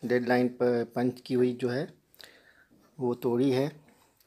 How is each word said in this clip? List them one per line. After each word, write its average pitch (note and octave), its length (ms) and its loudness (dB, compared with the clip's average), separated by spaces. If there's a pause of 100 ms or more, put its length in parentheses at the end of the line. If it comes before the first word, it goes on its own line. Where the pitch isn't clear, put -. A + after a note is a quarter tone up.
डेड A#2+ 240 0
लाइन B2 280 4
पर A#2+ 280 0 (120)
पंच B2 260 -2
की - 120 -8
हुई B2 220 2
जो B2 140 -4
है C3 200 -4 (1080)
वो B2 180 -2
तोड़ी B2 360 2
है, C3+ 200 0 (560)